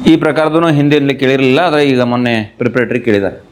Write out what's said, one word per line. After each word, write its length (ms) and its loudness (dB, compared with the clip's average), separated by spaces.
ಈ 40 4
ಪ್ರಕಾರದೂ 520 0
ಹಿಂದಿನಲ್ಲಿ 460 2
ಕೇಳಿರಲಿಲ್ಲ, 460 0
ಆದರೆ 280 0
ಈಗ 120 0
ಮೊನ್ನೆ 580 -2
ಪ್ರಿಪರೇಟರಿ 420 -2
ಕೇಳಿದ್ದಾರೆ, 520 -2